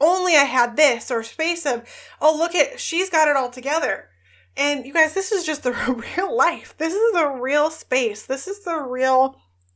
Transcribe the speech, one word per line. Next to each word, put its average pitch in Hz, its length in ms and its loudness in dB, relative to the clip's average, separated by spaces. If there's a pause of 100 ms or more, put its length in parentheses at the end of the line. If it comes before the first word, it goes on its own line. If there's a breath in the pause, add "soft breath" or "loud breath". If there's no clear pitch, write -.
only 359 360 4
I 285 80 6
had 240 320 0
this," 254 340 2
or 233 120 -2
space 339 420 -4
of, 233 240 -4 (320 loud breath)
"Oh, 311 160 4
look 339 180 -2
at, - 240 0
she's 370 320 -4
got 311 180 4
it 294 60 4
all 254 160 0
together." 254 600 -4 (460 soft breath)
And 277 300 -2
you 277 60 -16
guys, 311 220 2
this 381 180 -4
is 359 120 0
just 311 200 -4
the 247 80 0
<laughs> 247 440 -4
real 349 200 -2
life. 269 420 0
This 330 160 -2
is 440 180 2
the 339 140 2
real 277 440 0
space. 254 540 -2
This 262 220 -6
is 392 160 -10
the 339 140 -4
real 262 640 2 (360)